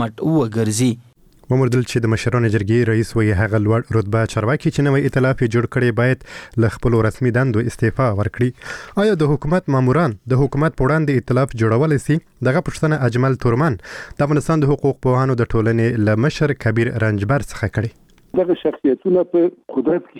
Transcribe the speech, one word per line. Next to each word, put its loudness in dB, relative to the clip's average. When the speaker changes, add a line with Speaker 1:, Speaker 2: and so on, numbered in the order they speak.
Speaker 1:
مټ -2
وګرځي. 0
Speaker 2:
وموندل 2
چې -4
د 0
مشرانو 0
جرګې 2
رئیس 0
وایي 2
هغه 0
لوړ 0
رتبه 0
چارواکي -2
چې 0
نوی 2
ائتلاف 0
یې 0
جوړ 0
کړی 0
باید -2
له 0
خپلو 0
رسمي -2
دندو 0
استعفا 0
ورکړي. -2
آیا 2
د 2
حکومت -2
ماموران 2
د 4
حکومت -2
په 0
وړاندې 2
ائتلاف 0
جوړولی 2
سي؟ 2
دغه 0
پوښتنه 0
اجمل 0
تورمن 2
د -8
افغانستان 0
د 4
حقوق -2
پوهانو 2
د -2
ټولنې 0
له 2
مشر 0
کبیر 0
رنجبر -2
څخه -6
کړې. -2
Speaker 3:
دغه 0
شخصیتونه 0
په 2
قدرت -2
کې -20